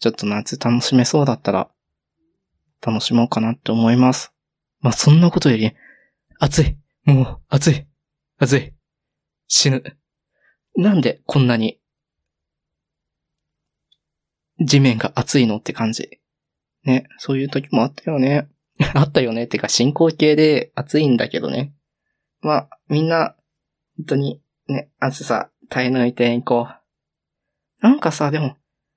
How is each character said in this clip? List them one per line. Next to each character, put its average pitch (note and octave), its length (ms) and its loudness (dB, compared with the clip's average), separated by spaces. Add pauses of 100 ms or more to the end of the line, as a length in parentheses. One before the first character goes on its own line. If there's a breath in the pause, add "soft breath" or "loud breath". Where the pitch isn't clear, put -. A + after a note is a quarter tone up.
ち - 80 -2
ょ - 20 2
っ - 40 2
と - 120 -10
夏 G#2 320 -6
楽 A#2+ 220 0
し C3 160 0
め B2 80 4
そ D3+ 180 0
う - 20 2
だ B2+ 100 0
っ - 60 -8
た - 120 -2
ら、 F#2+ 180 -4 (1120)
楽 A2+ 160 -2
し - 140 -2
も A#2 120 4
う - 20 -6
か - 120 -4
な A2+ 120 -2
っ - 40 -8
て - 140 -8
思 A2+ 220 2
い A#2+ 40 4
ま B2+ 160 4
す。 - 200 -10 (480)
ま B2+ 100 0
あ - 20 0
そ - 200 2
ん E3 80 6
な F3 100 4
こ - 80 -2
と D3+ 100 2
よ A2+ 100 2
り、 A2 180 -2 (640 soft breath)
暑 D3 220 0
い。 - 140 -2 (280)
も C3+ 180 4
う、 - 260 -6
暑 D3 220 2
い。 - 160 -2 (540)
暑 C3+ 160 2
い。 D3 180 -6 (720)
死 - 240 0
ぬ。 C3 140 -4 (920)
な G3+ 180 2
ん E3 60 2
で B2 260 -2
こ - 120 -2
ん B2+ 80 4
な A#2+ 100 2
に、 A2 220 -4 (2750)
地 C#3+ 220 2
面 B2+ 160 4
が A2 180 -6
暑 - 240 0
い B2 80 4
の G#2+ 100 0
っ A2 60 -12
て - 100 -8
感 A2+ 200 -4
じ。 - 280 -14 (640)
ね、 C3 220 0 (120)
そ - 160 -6
う C3+ 40 -2
い C3+ 60 -4
う C3+ 40 -6
時 C3+ 240 -6
も A#2 100 0
あ B2+ 40 0
っ C#3 80 -10
た - 160 -10
よ D3+ 80 -2
ね。 C#3+ 300 0 (220)
<laughs> - 240 -2
あ C3+ 80 2
っ C#3+ 100 -2
た C#3 80 0
よ A#2+ 120 -2
ね。 A#2 120 -4
っ - 40 -6
て G#2 100 -6
か、 G#2 100 -6
進 C3 240 0
行 E3 160 2
形 D#3 260 2
で D3+ 400 2
暑 - 260 -4
い D3+ 80 2
ん B2 80 4
だ - 120 -2
け - 120 -6
ど - 100 -6
ね。 C3 240 -8 (680)
ま D3+ 120 -4
あ、 - 180 -4 (180)
み D3+ 140 0
ん D#3+ 60 -2
な、 E3 280 -2 (600)
本 D#3+ 80 -12
当 C#3 100 -2
に、 C#3 260 -4 (240)
ね、 - 320 -8
暑 C#3 260 -6
さ、 - 260 -6 (180)
耐 B2+ 180 -4
え - 40 -2
抜 B2+ 160 0
い A#2+ 80 -4
て A#2+ 200 0
い A#2+ 80 -4
こ A#2+ 280 -2
う。 - 1120 -20
な A3 80 6
ん D4 100 2
か - 120 -2
さ、 D3 180 -4
で D3+ 80 -2
も、 D3 180 -4 (400)